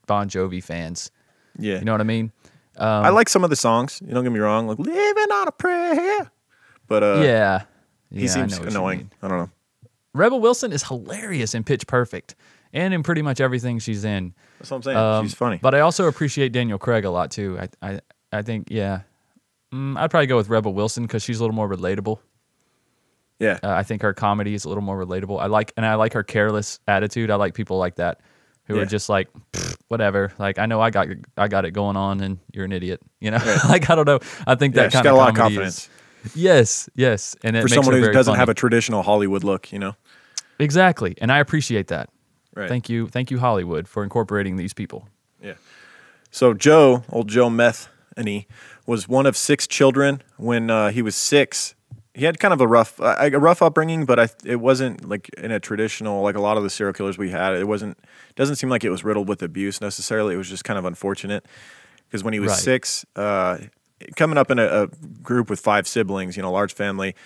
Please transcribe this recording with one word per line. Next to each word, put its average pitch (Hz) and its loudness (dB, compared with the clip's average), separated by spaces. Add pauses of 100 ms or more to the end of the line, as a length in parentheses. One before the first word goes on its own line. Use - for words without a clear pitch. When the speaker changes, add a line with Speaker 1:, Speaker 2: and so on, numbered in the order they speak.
Speaker 1:
Bon 104 -2
Jovi 92 -4
fans. 85 -12 (460)
Speaker 2:
Yeah. 101 -6
Speaker 1:
You 98 -6
know 113 0
what 107 0
I 107 -2
mean? 113 -2 (420)
Um, 107 0
Speaker 2:
I 160 4
like 220 4
some 185 2
of 170 2
the 139 0
songs. 120 0
You 117 -8
don't 123 0
get 123 -2
me 107 0
wrong. 107 0
Like, 110 -4
"Living 403 -2
on 403 -2
a 302 -4
Prayer." 349 -2 (560)
But, 104 2
uh, 104 4
Speaker 1:
Yeah. 104 4 (480)
Speaker 2:
he 98 -8
Speaker 1:
Yeah, - -2
I 127 0
Speaker 2:
seems - -2
Speaker 1:
know 92 -6
what 87 -10
you 104 -2
Speaker 2:
annoying. 92 -2
Speaker 1:
mean. - -14 (100)
Speaker 2:
I 95 -8
don't 92 -2
know. 87 -4 (640)
Speaker 1:
Rebel 233 2
Wilson 233 0
is 139 -4
hilarious 151 -6
in 113 -4
Pitch 127 -4
Perfect 120 -4 (400)
and 180 -2
in 170 -2
pretty 160 -2
much 139 -2
everything 123 -2
she's 107 -6
in. 95 -4 (240)
Speaker 2:
That's - -18
what 135 -6
I'm 123 -12
saying. 131 -2
Speaker 1:
Um, 110 2
Speaker 2:
She's 98 -6
funny. 113 -2
Speaker 1:
but 131 4
I 143 4
also 170 2
appreciate 139 -2
Daniel 117 -2
Craig 110 0
a 92 -2
lot 87 -2
too. 95 -6
I, 92 -10 (180)
I, 98 -8 (320)
I 107 -4
think, 107 -8
yeah. 98 -4 (720)
Mm, 135 -6
I'd 156 -2
probably 156 2
go 127 2
with 104 0
Rebel 110 0
Wilson 110 -4
'cause 110 -4
she's 113 -6
a 117 -2
little 110 -2
more 107 -2
relatable. 98 -4 (1200)
Speaker 2:
Yeah. 107 0
Speaker 1:
Uh, 98 -4
I 95 0
think 107 -6
her 104 0
comedy 104 -2
is 101 -8
a 76 -10
little 101 -6
more 95 -6
relatable. 95 -6
I 98 -2
like, 107 0
and 113 -2
I 110 2
like 110 0
her 107 -2
careless 104 -2
attitude. 104 0
I 104 0
like 101 0
people 95 -6
like 90 -2
that 87 -6 (440)
who 107 -6
Speaker 2:
Yeah. 104 -2
Speaker 1:
are - -4
just 101 -4
like, 98 0 (240)
"Pfft, 82 -10 (140)
whatever. 101 0
Like, 98 -4
I 107 0
know 113 0
I 113 4
got, 98 2 (300)
I 104 2
got 95 0
it 82 -6
going 101 -2
on, 98 -2
and 95 -6 (140)
you're 98 -8
an 95 -6
idiot." 90 -6 (180)
You 107 -4
know, 113 2
<laughs> 113 0
Speaker 2:
Right. 113 2
Speaker 1:
like, 170 4
I 170 4
don't 151 4
know. 143 6 (280)
I 127 6
think 135 2
Speaker 2:
Yeah, 131 6
Speaker 1:
that 120 0
Speaker 2:
she's 131 4
Speaker 1:
kind 127 6
Speaker 2:
got 143 6
Speaker 1:
of 131 8
Speaker 2:
a 131 10
lot 127 8
of 110 2
Speaker 1:
comedy 110 4
Speaker 2:
confidence. 95 -6 (360)
Speaker 1:
is, 113 -14
yes, 160 4
yes, 123 0
and 113 0
it 113 2
Speaker 2:
For 113 2
Speaker 1:
makes 120 2
Speaker 2:
someone 135 6
Speaker 1:
her 127 6
Speaker 2:
who 117 6
Speaker 1:
very 107 4
Speaker 2:
doesn't 120 6
Speaker 1:
funny. 104 2
Speaker 2:
have 123 4
a 110 4
traditional 113 0
Hollywood 101 2
look, 98 -2
you 101 -8
know. 98 -8 (640)
Speaker 1:
Exactly, 151 2
and 117 0
I 143 4
appreciate 135 0
that. 78 -8 (460)
Speaker 2:
Right. 98 -8
Speaker 1:
Thank 123 -4
you, 117 -4
thank 123 -6
you, 127 -4
Hollywood, 90 -2
for 104 -6
incorporating 101 -2
these 90 -6
people. - -14 (320)
Speaker 2:
Yeah. 101 -14 (760)
So 123 4
Joe, 135 8
old 117 -2
Joe 120 4
Metheny, 113 -2 (400)
was 110 -4
one 131 4
of 135 4
six - 0
children. 139 2 (160)
When, 117 -2
uh, 107 2
he 120 -2
was 107 -2
six, - 0 (400)
he 127 -4
had 165 -2
kind 196 4
of 139 4
a 120 6
rough, 113 4
uh, 117 2
a 147 2
rough 165 6
upbringing, 160 2
but 120 4
I, 113 4 (160)
it 120 -2
wasn't, 127 0
like, 98 -8
in 101 -10
a 107 -2
traditional, 107 -4
like, 101 0
a 104 -4
lot 107 2
of 104 0
the 98 -2
serial 98 -4
killers 98 -6
we 92 -6
had. 92 -2
It 95 -2
wasn't, 104 -6 (380)
doesn't 139 -2
seem 131 -4
like 120 -2
it 104 -2
was 92 -6
riddled 104 -2
with 101 -6
abuse 98 -8
necessarily. 104 -4
It - -4
was 92 -10
just 95 -12
kind 104 -6
of 90 -6
unfortunate 98 -6 (680)
'cause 101 -8
when 110 -4
he 104 -4
was 101 0
Speaker 1:
Right. 95 -2
Speaker 2:
six, - -2 (120)
uh, 95 -2 (580)
coming 156 0
up 139 4
in 123 0
a, 104 2
a 92 -2 (360)
group 120 0
with 104 -6
five 104 2
siblings, 95 -4
you 98 -8
know, 92 -4
large 95 -2
family, 98 -4 (100)